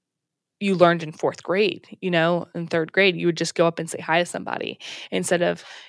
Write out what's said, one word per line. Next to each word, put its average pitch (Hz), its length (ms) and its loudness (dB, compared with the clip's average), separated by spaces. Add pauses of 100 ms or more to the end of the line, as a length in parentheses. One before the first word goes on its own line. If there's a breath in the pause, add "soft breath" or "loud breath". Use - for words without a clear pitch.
(580)
you 196 160 2
learned 170 280 6
in 156 100 -8
fourth - 300 -4
grade. 196 440 -2 (140)
You 185 100 -4
know, 170 440 2
in 170 120 -6
third 160 260 -2
grade, 190 220 4
you 170 120 -2
would 165 100 2
just - 180 -4
go 170 120 4
up 165 120 0
and 165 120 -6
say - 100 -10
hi 165 200 0
to 175 40 0
somebody - 540 -8 (320 loud breath)
instead 180 320 0
of, 170 220 -2 (240 loud breath)